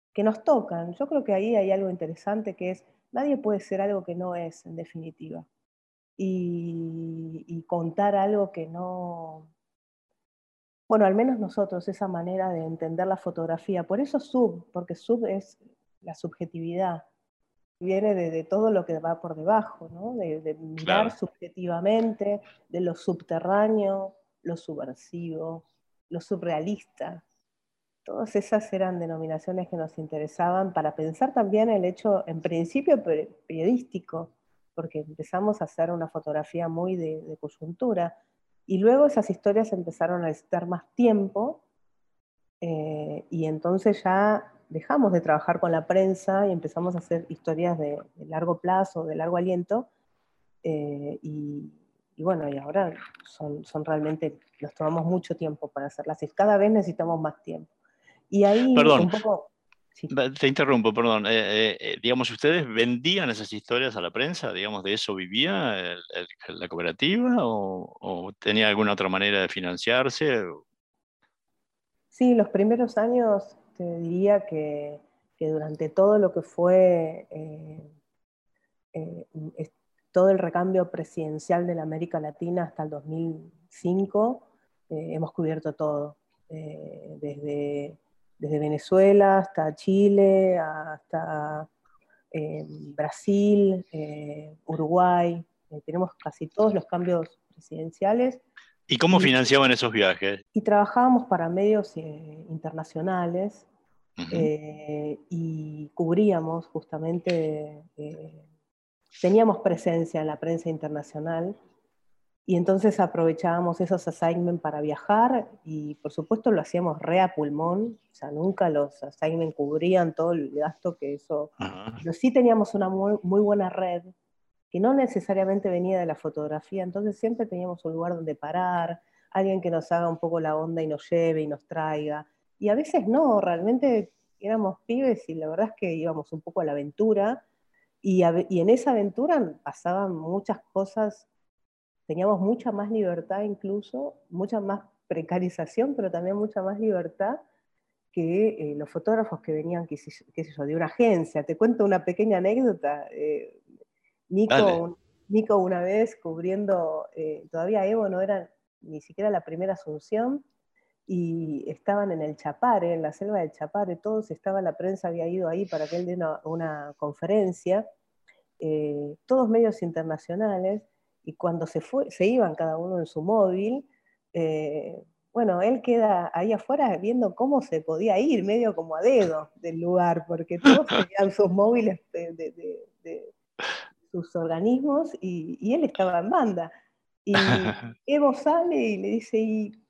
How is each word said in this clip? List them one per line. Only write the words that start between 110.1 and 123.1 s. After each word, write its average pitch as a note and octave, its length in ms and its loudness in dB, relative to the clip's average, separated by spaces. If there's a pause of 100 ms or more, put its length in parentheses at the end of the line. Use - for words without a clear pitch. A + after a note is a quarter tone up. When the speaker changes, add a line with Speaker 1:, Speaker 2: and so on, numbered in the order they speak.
Speaker 1:
en D#3 60 -2
la D3+ 120 -6
prensa E3 300 -4
internacional, D#3 880 -6 (880)
y F3+ 120 2
entonces F#3+ 420 4
aprovechábamos E3+ 800 0
esos F3+ 260 -2
assignments F3 540 -2
para D3+ 200 -4
viajar, G#3+ 640 2 (160)
y D3+ 320 -8
por - 160 -10
supuesto A3 400 0
lo F3 100 4
hacíamos E3 400 -2
re F3 200 2
a F3+ 120 2
pulmón, E3+ 640 -2 (140)
o - 40 -20
sea, C#3 140 -12
nunca F3 400 0
los D3 340 -2
assignments D#3 520 -4
cubrían D#3+ 580 0
todo E3+ 200 0
el C#3+ 180 -4
gasto D#3 440 -4
que C#3+ 200 -8
eso, D3 420 -6
Speaker 2:
Ajá. G2 400 -10
Speaker 1:
pero E3+ 160 -6
sí B3+ 180 2
teníamos A#3 440 4
una G3 120 0
muy, G3 360 0